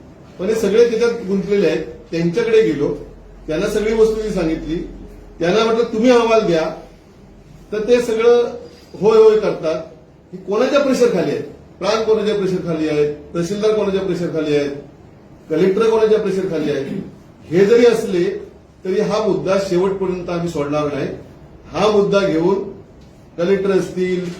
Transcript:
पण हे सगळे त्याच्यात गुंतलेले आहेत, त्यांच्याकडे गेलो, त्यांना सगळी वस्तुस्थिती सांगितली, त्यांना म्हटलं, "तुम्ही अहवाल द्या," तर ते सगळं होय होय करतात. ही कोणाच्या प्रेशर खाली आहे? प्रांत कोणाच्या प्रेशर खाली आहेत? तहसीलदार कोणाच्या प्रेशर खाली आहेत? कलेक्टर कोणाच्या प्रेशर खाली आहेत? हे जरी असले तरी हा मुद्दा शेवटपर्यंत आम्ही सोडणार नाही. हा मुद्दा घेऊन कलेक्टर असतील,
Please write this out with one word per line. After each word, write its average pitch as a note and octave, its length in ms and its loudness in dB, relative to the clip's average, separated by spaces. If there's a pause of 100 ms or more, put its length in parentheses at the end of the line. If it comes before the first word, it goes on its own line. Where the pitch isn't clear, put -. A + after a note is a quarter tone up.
(400)
पण F#3 60 -6
हे G#3+ 100 0
सगळे A3+ 340 4
त्याच्यात A3 220 0 (160)
गुंतलेले G3 400 0
आहेत, D#3+ 180 -2 (260)
त्यांच्याकडे G#3+ 500 2
गेलो, D#3 340 -2 (520)
त्यांना E3+ 200 -2
सगळी G#3+ 260 -2
वस्तुस्थिती A3 400 0
सांगितली, D#3+ 440 -4 (600)
त्यांना F#3 240 2
म्हटलं, A3+ 200 0
"तुम्ही A#3 260 2
अहवाल A3 320 4
द्या," E3 340 -2 (960)
तर G#3+ 80 -6
ते A#3+ 220 4
सगळं A#3 420 2 (560)
होय A3 180 4
होय A3 220 8
करतात. D#3+ 420 -2 (500)
ही F#3 60 -14
कोणाच्या B3+ 420 0
प्रेशर B3+ 340 2
खाली D3+ 180 -2
आहे? A2 100 -4 (380)
प्रांत G#3+ 260 -2
कोणाच्या G#3 300 0
प्रेशर F#3 200 -2
खाली D#3+ 340 -4
आहेत? D3 260 0 (200)
तहसीलदार G#3 360 -2
कोणाच्या G3 300 -2
प्रेशर F3 260 -4
खाली D3+ 280 -2
आहेत? C#3+ 160 -2 (800)
कलेक्टर F#3+ 400 2
कोणाच्या G#3+ 300 4
प्रेशर F#3 320 -2
खाली D3+ 200 -2
आहेत? C3+ 300 -6 (440)
हे F3+ 200 2
जरी A#3+ 200 6
असले G3 380 2 (600)
तरी G3 160 -2
हा G3+ 260 -2
मुद्दा F3+ 300 0
शेवटपर्यंत F3+ 720 -2
आम्ही E3+ 200 -4
सोडणार D3 440 -4
नाही. C3+ 140 -4 (640)
हा F#3+ 200 0
मुद्दा G3 280 2
घेऊन E3+ 440 0 (760)
कलेक्टर F#3+ 340 0
असतील, F3+ 540 -2 (140)